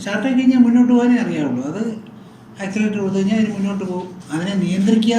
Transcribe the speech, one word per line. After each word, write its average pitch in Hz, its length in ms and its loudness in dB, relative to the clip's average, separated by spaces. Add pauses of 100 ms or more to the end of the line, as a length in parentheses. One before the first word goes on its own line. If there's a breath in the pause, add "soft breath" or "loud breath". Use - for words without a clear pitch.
സ്റ്റാർട്ട് 214 280 -4
ആയി 254 100 0
കഴിഞ്ഞാൽ 262 280 4
മുന്നോട്ട് 240 280 4
പോകാനേ 240 300 4
അറിയാവുള്ളൂ. 147 460 -4
അത് 196 120 -6 (800 loud breath)
ആക്സിലറേറ്റർ 196 400 -2
കൊടുത്തു 190 180 -2
കഴിഞ്ഞാൽ 214 200 0
അതിന് 214 180 -2
മുന്നോട്ട് 196 340 -4
പോകും. 185 160 -8 (260)
അതിനെ 185 200 -4 (100)
നിയന്ത്രിക്കുക 220 540 2